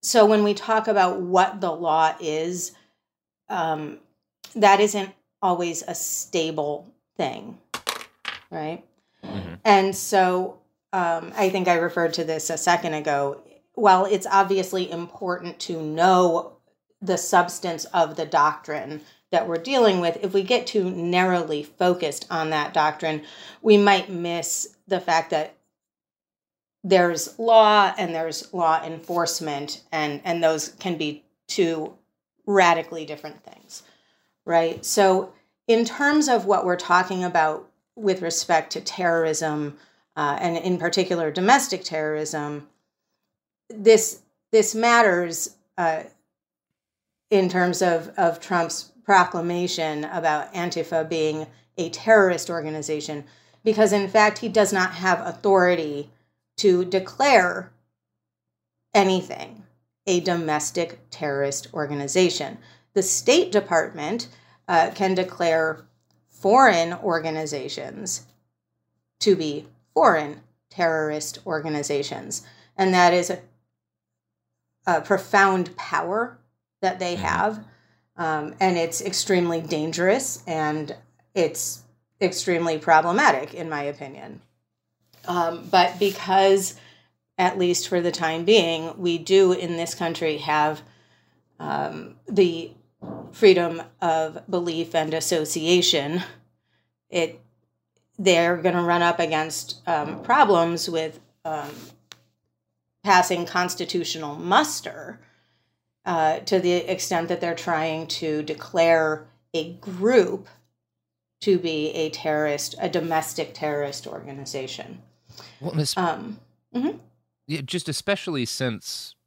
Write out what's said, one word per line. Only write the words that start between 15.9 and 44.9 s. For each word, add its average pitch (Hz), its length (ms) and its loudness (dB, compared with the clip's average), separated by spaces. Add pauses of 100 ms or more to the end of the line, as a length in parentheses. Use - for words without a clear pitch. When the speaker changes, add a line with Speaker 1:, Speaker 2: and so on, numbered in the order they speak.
Speaker 1:
the 185 160 -2
substance 175 680 0
of 156 300 -2
the 165 100 -4
doctrine 151 760 -2 (280)
that 180 180 2
we're 165 80 -2
dealing 220 440 2
with, 170 220 0
if 190 100 -4
we 196 120 0
get 247 200 0
too 190 240 -2
narrowly 175 760 0
focused 175 680 -2
on 160 200 -4
that 147 220 -2
doctrine, 156 480 -2 (420)
we 214 140 6
might 202 320 4
miss 170 680 -6 (100)
the 185 140 -2
fact 165 300 0
that 156 260 -6 (1300)
there's 175 540 2
law 214 580 6
and 170 180 -4
there's 160 380 -6
law 160 320 2
enforcement, 160 1080 -6
and, 147 340 -4
and 170 200 -2
those 160 240 2
can - 280 -6
be 151 280 -8 (240)
two 165 460 -2 (520)
radically 170 600 2
different 147 360 -16
things, - 400 -20 (600)
right? 165 400 0
So 190 480 2 (340)
in 233 180 4
terms 285 440 2
of 220 160 2
what 190 200 2
we're 180 120 0
talking 180 480 0
about 160 440 0 (280)
with 190 260 0
respect 165 500 -2
to - 80 -8
terrorism, 160 960 -2 (380)
uh, 147 240 -2
and 170 180 -2
in 180 200 -2
particular 170 520 -2
domestic 185 540 0
terrorism, 151 840 -6 (1000)
this, 214 500 4 (320)
this 220 220 4
matters, 214 840 2 (220)